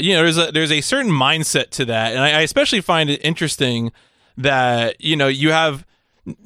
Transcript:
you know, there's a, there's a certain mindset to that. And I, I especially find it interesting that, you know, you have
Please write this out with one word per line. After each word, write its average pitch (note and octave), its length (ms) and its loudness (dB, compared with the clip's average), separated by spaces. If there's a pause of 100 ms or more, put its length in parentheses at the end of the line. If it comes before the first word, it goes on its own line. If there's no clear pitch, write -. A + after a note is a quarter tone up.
you F#3+ 120 0
know, D#3+ 80 4
there's E3 140 2
a, E3 140 0
there's D3+ 220 0
a D3+ 80 2
certain B3+ 320 -2
mindset D3 580 0
to C#3 140 -4
that. A2+ 280 -2
And C3 80 -2
I, D3 120 2
I D3+ 80 2
especially B3 400 0
find D#3+ 280 0
it C#3+ 160 -4
interesting B2+ 680 -2 (460)
that, B2 600 0
you D3+ 140 0
know, C#3 140 2
you C#3 240 2
have D#3+ 340 0 (600)